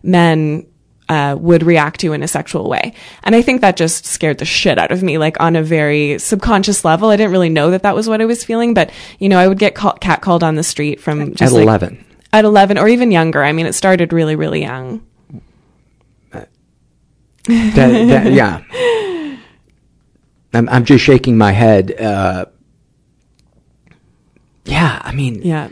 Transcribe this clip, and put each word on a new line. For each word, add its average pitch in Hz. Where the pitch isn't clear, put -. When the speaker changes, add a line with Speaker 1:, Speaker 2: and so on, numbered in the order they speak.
Speaker 1:
men, 160
uh, 143
would 165
react 160
to 156
in 147
a 156
sexual -
way. -
And 226
I 233
think 254
that 185
just 165
scared 151
the 151
shit 151
out 82
of 185
me, 160
like, 156
on 165
a 160
very 151
subconscious 202
level. 185
I 208
didn't 208
really 180
know 160
that 185
that 202
was 220
what 220
I -
was 233
feeling, 233
but, 190
you 196
know, 185
I 185
would 190
get 208
call-, -
catcalled 170
on 156
the 156
street 147
from 147
just, -
Speaker 2:
At 123
Speaker 1:
like, 110
Speaker 2:
eleven. 110
Speaker 1:
At 214
eleven 202
or 214
even 240
younger. 160
I 147
mean, 165
it -
started 175
really, 156
really 156
young. 131
Speaker 2:
Uh, 110
that, 226
that, 233
yeah. 98
Speaker 1:
<laughs> 403
Speaker 2:
I'm, 117
I'm 120
just 135
shaking 127
my 104
head. 104
Uh, 98
yeah, 151
I -
mean, 127
Speaker 1:
Yeah. 156